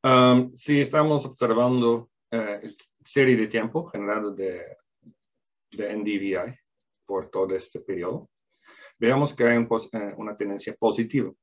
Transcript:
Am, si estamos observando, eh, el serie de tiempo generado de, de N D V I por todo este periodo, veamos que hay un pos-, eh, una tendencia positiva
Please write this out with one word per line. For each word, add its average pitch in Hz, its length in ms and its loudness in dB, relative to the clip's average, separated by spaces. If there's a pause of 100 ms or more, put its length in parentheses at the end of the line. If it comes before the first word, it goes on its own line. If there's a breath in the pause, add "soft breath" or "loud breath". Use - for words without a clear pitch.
Am, 127 520 6
si 147 280 0
estamos 147 440 2
observando, 117 840 0 (220)
eh, 107 320 -6
el 101 140 -16 (260)
serie 131 320 4
de 110 120 0
tiempo 113 400 -4
generado 104 460 -6
de, 92 440 -8 (960)
de 104 200 -6
N 107 120 -6
D 104 140 -2
V 95 340 -4
I - 80 -20 (460)
por 95 240 -8
todo 95 260 -2
este - 240 -10
periodo, 90 500 -8 (680 soft breath)
veamos 135 340 2
que 120 120 2
hay 117 120 6
un 117 100 0
pos-, 113 240 -2
eh, 101 240 -8
una 104 220 -12
tendencia 101 380 -8
positiva 117 560 0 (120)